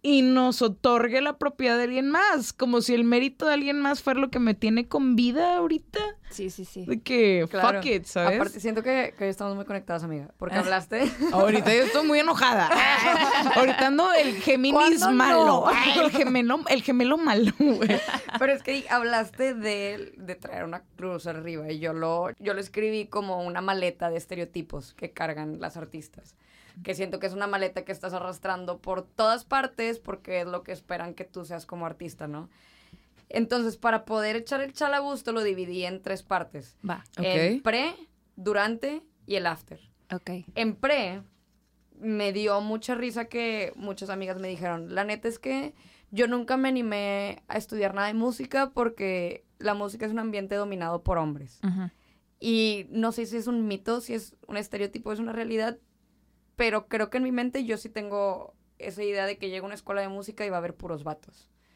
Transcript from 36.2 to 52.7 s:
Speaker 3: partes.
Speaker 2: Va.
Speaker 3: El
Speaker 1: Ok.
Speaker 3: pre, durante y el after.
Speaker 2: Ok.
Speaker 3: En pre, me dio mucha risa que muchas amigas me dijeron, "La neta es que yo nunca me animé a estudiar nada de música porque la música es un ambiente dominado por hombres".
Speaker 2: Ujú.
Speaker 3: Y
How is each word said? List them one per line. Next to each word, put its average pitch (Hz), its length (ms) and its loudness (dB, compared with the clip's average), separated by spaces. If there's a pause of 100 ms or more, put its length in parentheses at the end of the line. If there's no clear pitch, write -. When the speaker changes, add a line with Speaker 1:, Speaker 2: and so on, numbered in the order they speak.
Speaker 3:
partes. 165 520 -6 (120)
Speaker 2:
Va. 170 160 -8 (140)
Speaker 3:
El 185 400 2
Speaker 1:
Ok. 277 60 -6
Speaker 3:
pre, 262 320 0 (420)
durante 220 640 -2 (240)
y 196 80 -2
el 180 100 -2
after. 160 360 -6 (300)
Speaker 2:
Ok. 180 200 -8 (240)
Speaker 3:
En 220 200 -2
pre, 240 460 -2 (800)
me 208 340 -2
dio 208 280 0
mucha 220 340 -4
risa 233 300 -6
que 226 500 -6
muchas 196 340 -10
amigas 190 300 -8
me 190 80 -8
dijeron, 175 480 -8
"La 196 80 -2
neta 214 240 -6
es 226 100 -6
que 269 380 -6 (340)
yo 226 180 2
nunca 247 300 -2
me 262 120 0
animé 202 800 -4
a - 80 -6
estudiar 208 360 -4
nada 202 140 -2
de 214 80 -4
música 254 560 -2
porque 196 760 -4 (140)
la 208 160 -2
música 208 320 -8
es 214 40 -4
un 226 60 -4
ambiente 202 380 -6
dominado 175 480 -4
por 175 160 0
hombres". 147 440 -6
Speaker 2:
Ujú. 185 280 -2 (480)
Speaker 3:
Y 220 500 0